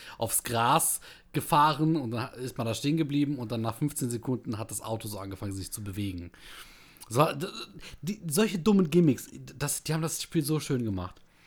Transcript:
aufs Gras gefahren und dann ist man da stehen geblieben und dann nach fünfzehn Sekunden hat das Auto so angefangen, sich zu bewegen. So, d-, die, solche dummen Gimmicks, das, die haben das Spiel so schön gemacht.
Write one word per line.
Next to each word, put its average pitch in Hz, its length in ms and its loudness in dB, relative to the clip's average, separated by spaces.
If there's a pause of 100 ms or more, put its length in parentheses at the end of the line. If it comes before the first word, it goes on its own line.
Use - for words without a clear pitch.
(180)
aufs - 260 0
Gras 120 580 2 (320)
gefahren 156 640 4
und 127 120 -4
dann 117 240 -4 (100)
ist 127 140 -8
man 117 80 0
da 113 80 0
stehen 143 240 0
geblieben 143 400 2
und 120 140 -6
dann 113 100 -2
nach 113 140 -2
fünfzehn 143 340 0
Sekunden 120 480 -2
hat 107 140 -8
das 104 100 -6
Auto 110 260 -6
so 101 120 -8
angefangen, 98 340 -8
sich 95 180 -10
zu 107 120 -10
bewegen. 92 480 -6 (800)
So, 127 220 4
d-, 139 140 -6 (560)
die, 196 260 -4
solche 196 300 2
dummen 190 320 4
Gimmicks, 156 400 4 (260)
das, - 280 -4
die 151 100 -2
haben 160 80 -2
das 160 180 -4
Spiel - 220 0
so 151 180 2
schön 127 240 0
gemacht. 95 380 -4 (260)